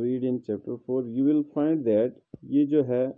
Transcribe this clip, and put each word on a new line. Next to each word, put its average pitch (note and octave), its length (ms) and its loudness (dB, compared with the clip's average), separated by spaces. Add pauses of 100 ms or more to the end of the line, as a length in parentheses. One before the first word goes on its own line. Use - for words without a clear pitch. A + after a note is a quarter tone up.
read B2 220 -2
in B2 240 -2
chapter A2+ 380 -6
four। B2+ 140 -2 (160)
You C3+ 140 2
will D3+ 140 2 (120)
find D3+ 320 0
that A2 320 2 (360)
ये D3 180 4
जो D3+ 180 4
है B2+ 160 0 (100)